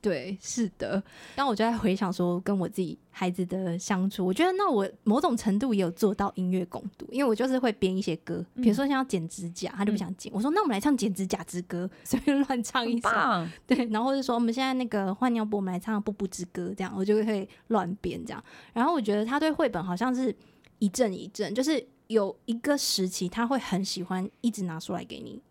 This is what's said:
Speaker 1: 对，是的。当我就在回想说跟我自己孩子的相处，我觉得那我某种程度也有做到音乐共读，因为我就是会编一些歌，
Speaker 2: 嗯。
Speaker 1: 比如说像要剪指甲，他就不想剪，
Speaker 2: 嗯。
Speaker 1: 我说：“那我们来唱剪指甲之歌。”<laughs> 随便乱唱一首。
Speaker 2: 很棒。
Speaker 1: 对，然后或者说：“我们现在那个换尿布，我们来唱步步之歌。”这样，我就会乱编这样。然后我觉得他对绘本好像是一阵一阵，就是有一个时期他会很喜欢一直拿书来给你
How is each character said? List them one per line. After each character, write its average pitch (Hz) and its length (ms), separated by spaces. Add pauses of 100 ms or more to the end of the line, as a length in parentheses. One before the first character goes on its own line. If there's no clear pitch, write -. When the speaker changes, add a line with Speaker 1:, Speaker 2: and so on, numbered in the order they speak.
Speaker 1:
对， 185 380
是 220 380
的。 196 260 (320)
当 277 100
我 247 80
就 202 40
在 226 200
回 214 160
想 190 200
说 175 260
跟 202 180
我 175 120
自 - 120
己 160 160 (120)
孩 180 200
子 180 160
的 180 320
相 190 320
处， 190 160
我 185 80
觉 311 120
得 370 80
那 381 180
我 202 180 (140)
某 214 160
种 311 160
程 202 240
度 240 140
也 196 80
有 175 100
做 202 240
到 202 200
音 185 140
乐 185 180
共 - 140 (160)
读， - 140
因 262 100
为 269 80
我 214 60
就 240 100
是 262 140
会 247 140
编 185 240
一 190 40
些 165 140
歌， 175 300 (100)
Speaker 2:
嗯。 247 60
Speaker 1:
比 233 80
如 208 60
说 277 120
像 285 80
要 262 80
剪 180 240
指 170 220
甲， 175 260
他 196 80
就 214 80
不 208 60
想 190 180
剪， - 160
Speaker 2:
嗯。 - 40
Speaker 1:
我 202 60
说 277 140
：“那 427 60
我 392 40
们 254 80
来 196 60
唱 294 160
剪 202 180
指 190 140
甲 180 160
之 175 200
歌。” 180 260 (100)
<laughs> - 60
随 - 160
便 277 220
乱 247 200
唱 247 260
一 233 120
首。 226 80
Speaker 2:
很 226 80
棒。 180 320 (180)
Speaker 1:
对， 247 240
然 214 100
后 254 80
或 269 60
者 269 60
说 247 140
：“我 240 40
们 226 140
现 262 120
在 262 100
那 254 100
个 196 280
换 254 200
尿 220 100
布， 214 140
我 202 40
们 190 80
来 180 80
唱 208 240
步 208 120
步 202 120
之 185 200
歌。” 180 320
这 - 40
样， 190 140
我 190 80
就 208 120 (100)
会 208 220 (200)
乱 190 280
编 170 280
这 156 80
样。 - 100 (300)
然 233 140
后 339 80
我 294 80
觉 208 120
得 208 120
他 262 120
对 311 140
绘 302 160
本 185 160
好 185 100
像 240 220
是 254 180 (440)
一 208 100
阵 214 260
一 - 140
阵， 202 260
就 247 80
是 285 240 (220)
有 208 260 (120)
一 233 80
个 277 240
时 - 280
期 185 220
他 226 180
会 254 140
很 196 240
喜 190 180
欢 185 240 (140)
一 233 100
直 214 140
拿 165 160
书 - 140
来 180 100
给 - 160
你 117 320